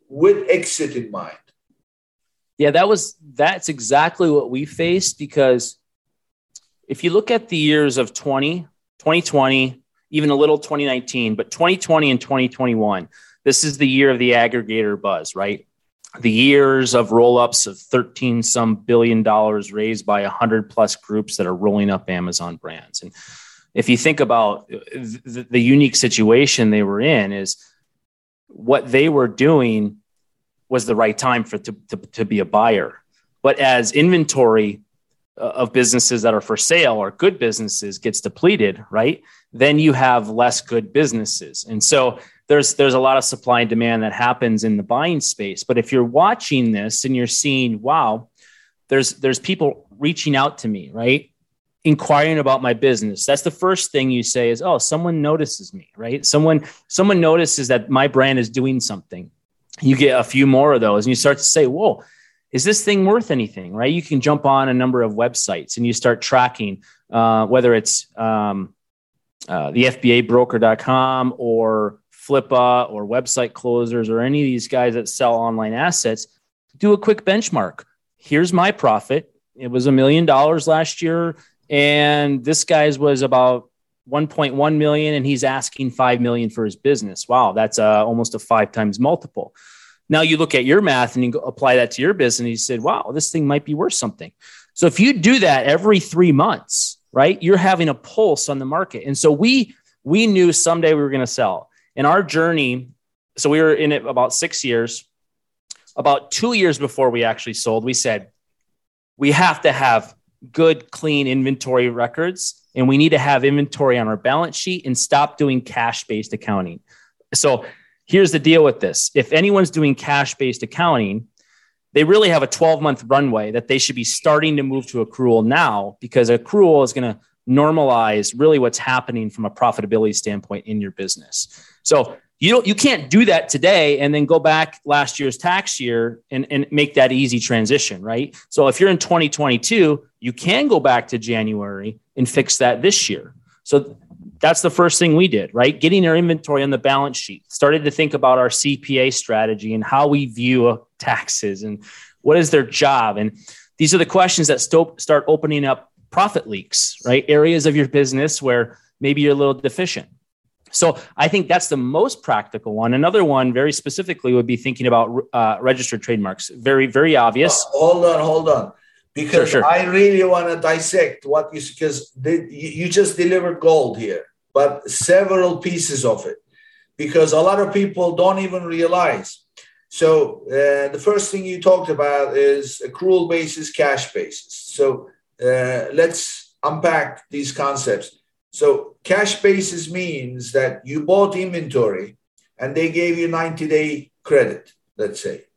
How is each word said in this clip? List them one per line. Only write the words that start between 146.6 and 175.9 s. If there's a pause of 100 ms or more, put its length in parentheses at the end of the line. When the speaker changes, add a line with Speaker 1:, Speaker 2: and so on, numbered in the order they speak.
Speaker 2:
on
the
balance
sheet,
started
to
think
about
our
C
P
A
strategy
and
how
we
view,
uh, (200)
taxes
and (380)
what
is
their
job.
And (400)
these
are
the
questions
that
sto-,
start
opening
up (180)
profit
leaks,
right?
Areas
of
your
business
where (240)
maybe
you're
a
little
deficient. (640)
So (180)
I
think
that's
the
most
practical
one.
Another
one
very
specifically
would
be
thinking
about,
uh,
registered
trademarks.
Very,
very
obvious.
Speaker 1:
Uh,
hold
on,
hold
on. (400)
Because
Speaker 2:
Sure,
sure.
Speaker 1:
I
really
wanna
dissect
what
you, (180)
'cause
the,
you,
you
just
delivered
gold
here, (260)
but
several
pieces